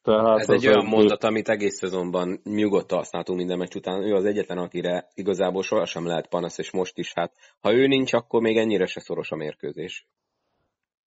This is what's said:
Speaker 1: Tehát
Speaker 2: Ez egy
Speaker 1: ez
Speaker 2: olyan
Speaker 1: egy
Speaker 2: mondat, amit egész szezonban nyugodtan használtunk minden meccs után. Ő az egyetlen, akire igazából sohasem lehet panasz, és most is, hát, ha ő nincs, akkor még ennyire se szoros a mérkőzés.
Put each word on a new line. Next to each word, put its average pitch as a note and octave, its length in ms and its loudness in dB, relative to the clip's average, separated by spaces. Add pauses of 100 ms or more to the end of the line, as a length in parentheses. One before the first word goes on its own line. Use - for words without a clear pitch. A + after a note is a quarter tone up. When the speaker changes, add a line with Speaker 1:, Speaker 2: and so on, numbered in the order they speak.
Speaker 1:
Tehát A2 360 4
Speaker 2:
Ez A2 100 0
egy G#2+ 160 4
Speaker 1:
ez - 20 4
Speaker 2:
olyan G#2 200 6
Speaker 1:
egy G#2 60 -2
Speaker 2:
mondat, G#2+ 320 6
amit G#2+ 240 0
egész G2+ 280 0
szezonban F2+ 680 -2
nyugodtan G2+ 540 0
használtunk F2 400 -4
minden F2+ 200 -2
meccs F2 160 -6
után. F#2+ 280 -4
Ő G#2 120 0
az F#2+ 100 2
egyetlen, G2+ 340 -2
akire F2 560 -4
igazából F#2 480 -2
sohasem F2 440 -2
lehet E2 220 -4
panasz, F2 300 -4
és - 140 -10
most F#2 260 -4
is, - 160 -8
hát, E2+ 180 -4 (280)
ha G#2+ 140 2
ő C3 120 4
nincs, C3+ 260 2
akkor A#2+ 280 0
még A2+ 160 2
ennyire A2 300 2
se - 140 -10
szoros - 300 -8
a D#2 60 -6
mérkőzés. D2+ 680 -10 (1000)